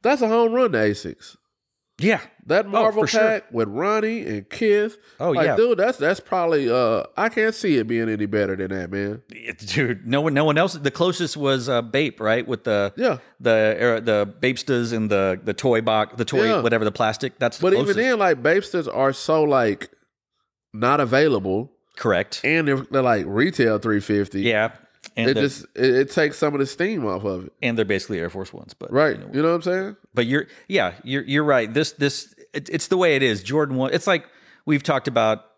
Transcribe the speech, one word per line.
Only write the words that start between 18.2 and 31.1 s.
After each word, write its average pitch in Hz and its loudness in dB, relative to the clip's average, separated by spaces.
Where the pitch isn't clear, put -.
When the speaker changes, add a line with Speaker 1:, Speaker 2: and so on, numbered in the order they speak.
Speaker 1:
Bapestas 170 0
are 135 2
so, 156 0
like, 123 0
not 123 2
available. 123 2
Speaker 2:
Correct. 95 0
Speaker 1:
And 156 2
they're, 139 2
they're, 139 0
like, 110 2
retail 113 2
three 104 0
fifty. 101 -2
Speaker 2:
Yeah. 110 0
And 117 0
Speaker 1:
It 139 2
Speaker 2:
the - 0
Speaker 1:
just, - -4
it, 127 2
it 135 2
takes 151 0
some 147 0
of 139 -2
the 139 2
steam 170 -4
off 98 -4
of 92 -6
it. - -18
Speaker 2:
and 117 -2
they're 110 2
basically 95 -4
Air 85 -6
Force 95 -12
Ones, - -18
but - -14
Speaker 1:
Right. 143 2
Speaker 2:
you 98 -16
know. 101 -18
Speaker 1:
You 139 -2
know 160 4
what 170 2
I'm 165 -4
saying? 190 -4
Speaker 2:
But 120 0
you're, 139 -2
yeah, 135 0
you're, 131 -4